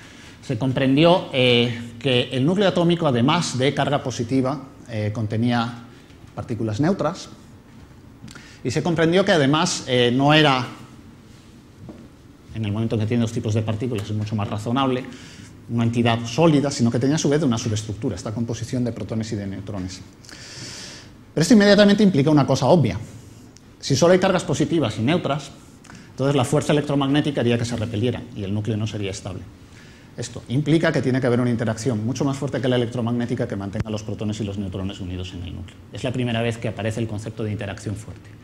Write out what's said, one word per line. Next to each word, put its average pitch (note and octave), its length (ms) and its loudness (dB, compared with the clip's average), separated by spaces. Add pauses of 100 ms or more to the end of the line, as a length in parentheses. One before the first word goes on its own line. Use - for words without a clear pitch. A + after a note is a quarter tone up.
(460)
se C3 120 -4
comprendió, C3+ 720 4
eh, A#2+ 640 2
que B2+ 340 0
el C3 120 0
núcleo F#3+ 240 2
atómico, E3+ 380 2
además C#3+ 500 2
de C3 160 2
carga C#3 300 0
positiva, C3 600 -2 (280)
eh, G#2+ 240 -2
contenía A#2 720 -2 (500)
partículas A2 460 -6
neutras, D#3+ 500 -2 (1300)
y C3 80 -2
se D3+ 100 -2
comprendió E3+ 420 2
que D#3+ 60 0
además, D#3 560 2
eh, B2 260 4
no C#3 220 4
era, C3+ 320 6 (1900)
en A2 120 -6
el G2+ 80 -2
momento A2+ 240 -2
en G#2+ 60 0
que A2 40 -2
tiene A#2+ 140 0
dos A2+ 100 0
tipos A2+ 240 -4
de A2 80 0
partículas, G#2+ 480 -4
es G#2+ 60 -4
mucho G#2+ 180 -4
más G#2 140 -2
razonable, B2+ 560 -2 (640)
una A#2 140 0
entidad A#2 420 2
sólida, D3 460 4
sino A#2 180 2
que B2 80 0
tenía C3+ 160 2
a D#3+ 40 0
su D#3+ 100 0
vez D3+ 160 2
una A#2 140 2
subestructura, G#2+ 580 -4
esta A2+ 180 -8
composición A#2 480 -4
de A#2+ 100 -2
protones A2 380 -6
y A#2 60 -6
de G2+ 100 -6
neutrones. G2 540 -10 (1300)
Pero D3 100 2
esto G3+ 120 6
inmediatamente G3+ 480 8
implica D#3 260 4
una D3 180 6
cosa C3+ 200 2
obvia. A#2+ 320 4 (800)
Si - 160 0
solo F3 200 6
hay F#3 40 6
cargas F#3 240 2
positivas D3 560 0
y A2 40 -2
neutras, D3 500 -2 (580)
entonces C#3 240 0
la C3+ 100 4
fuerza D3 280 0
electromagnética C#3+ 680 0
haría A#2+ 160 2
que A#2+ 60 -2
se A#2+ 120 -6
repelieran A2+ 480 -4 (100)
y G2 80 -8
el G2 100 -6
núcleo G#2+ 240 -4
no A2 120 -4
sería G2+ 240 -6
estable. F#2+ 300 -12 (760)
Esto - 320 -12
implica D3+ 440 2
que C#3+ 100 0
tiene C3 180 0
que C3 60 0
haber A#2+ 140 2
una B2 100 2
interacción A2+ 560 -2
mucho C#3 180 -2
más C#3 140 -2
fuerte C#3 220 -4
que B2+ 80 -2
la B2+ 80 2
electromagnética A#2+ 720 -2
que - 80 -6
mantenga G2 360 -6
los G#2+ 120 -6
protones G#2 380 -6
y A2 40 -4
los G2 120 -6
neutrones G2 440 -8
unidos F2+ 340 -10
en F2 80 -10
el E2+ 120 -10
núcleo. F#2 220 -14 (160)
Es - 120 -14
la B2+ 80 -2
primera A#2+ 280 -2
vez A#2 160 -2
que - 120 -6
aparece G#2+ 320 -4
el A2+ 60 -2
concepto A2 380 -8
de G#2+ 80 -4
interacción G2+ 440 -8
fuerte. - 340 -16 (140)